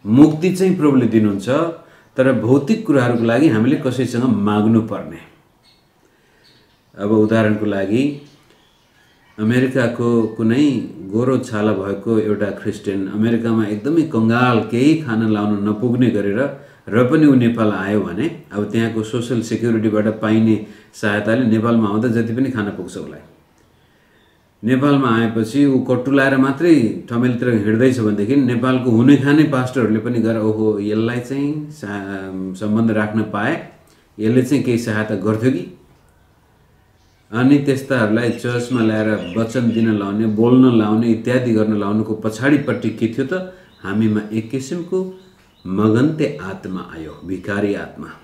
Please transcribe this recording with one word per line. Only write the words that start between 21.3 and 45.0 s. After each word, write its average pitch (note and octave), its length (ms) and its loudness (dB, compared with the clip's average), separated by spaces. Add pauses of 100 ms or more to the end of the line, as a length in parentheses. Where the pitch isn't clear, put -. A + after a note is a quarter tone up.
नेपालमा A2 420 2
आउँदा A2 200 -2
जति A2+ 260 -2
पनि C3 160 -2
खान G2+ 200 -6
पुग्छ F#2 260 -12
उसलाई। - 240 -14 (1400)
नेपालमा C3 540 2
आएपछि A2+ 480 0
ऊ C3 180 2
कट्टु B2+ 260 -2
लाएर C3+ 260 2
मात्रै C3 720 2
ठमेलतिर B2 380 0
हिँड्दैछ A2+ 500 2
भनेदेखि G#2 380 0
नेपालको B2 540 0
हुने C3 260 6
खाने C#3+ 280 2
पास्टरहरूले B2+ 540 0
पनि A#2 220 -4
गएर, A2 180 0
"ओहो, G#2+ 400 0
यसलाई A2+ 420 -2
चाहिँ D3 500 -6
सा-, F#2+ 840 -10
सम्बन्ध A2 360 0
राख्न G#2+ 320 0
पाए, A2 500 -6 (460)
यसले A#2+ 240 2
चाहिँ B2+ 220 0
केही A#2 140 0
सहायता G#2+ 360 -4
गर्थ्यो G#2+ 360 0
कि?" - 280 -6 (1500)
अनि C3+ 260 4
त्यस्ताहरूलाई B2 720 0
चर्चमा A#2+ 500 -4
ल्याएर G#2+ 560 0
वचन A#2 340 0
दिन A2 280 0
लाउने, G#2 280 -2
बोल्न A#2+ 520 6
लाउने, A2 320 2
इत्यादि B2 420 0
गर्न G#2+ 280 2
लाउनुको G#2+ 340 -2
पछाडिपट्टि A#2+ 760 -2
के A2+ 160 -4
थियो C3+ 260 -4
त? F#3 220 -6 (280)
हामीमा G#2+ 380 0 (120)
एक A2+ 180 -6
किसिमको F3 720 -6 (460)